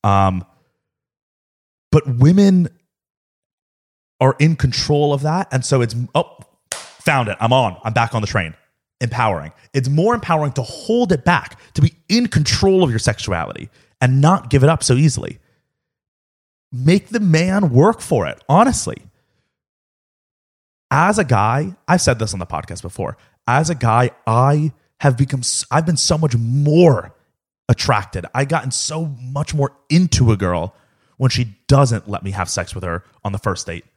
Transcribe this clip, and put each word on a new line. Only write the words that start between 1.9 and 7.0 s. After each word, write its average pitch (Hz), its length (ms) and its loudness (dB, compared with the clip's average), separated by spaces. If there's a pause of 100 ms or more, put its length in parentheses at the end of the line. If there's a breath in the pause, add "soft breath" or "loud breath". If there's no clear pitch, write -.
but 156 160 2
women 175 640 4 (1500)
are 131 200 4
in 160 160 4
control 147 580 0
of 135 80 -4
that. 160 300 -2
And 127 120 -2
so 131 160 0
it's, 113 140 -2 (200)
oh, - 220 -4 (360)
found - 560 -4